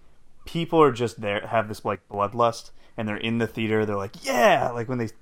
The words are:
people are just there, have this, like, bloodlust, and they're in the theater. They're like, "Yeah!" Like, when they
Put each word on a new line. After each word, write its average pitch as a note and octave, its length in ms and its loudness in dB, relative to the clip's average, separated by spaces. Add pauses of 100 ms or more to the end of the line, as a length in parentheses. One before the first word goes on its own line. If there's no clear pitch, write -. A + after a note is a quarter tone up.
(460)
people E3 360 2
are C#3+ 100 8
just A2+ 300 -4
there, G#2 260 -2
have A2 200 0
this, G#2+ 180 -12
like, G2+ 240 -4
bloodlust, A2+ 640 0 (260)
and A2 100 -4
they're G#2 100 -2
in A2+ 200 -2
the A2+ 100 2
theater. A2 380 0
They're G#2 100 -2
like, G2 300 -8
"Yeah!" B2+ 460 4
Like, A#2+ 180 -6
when B2+ 80 -2
they A2+ 120 -4 (120)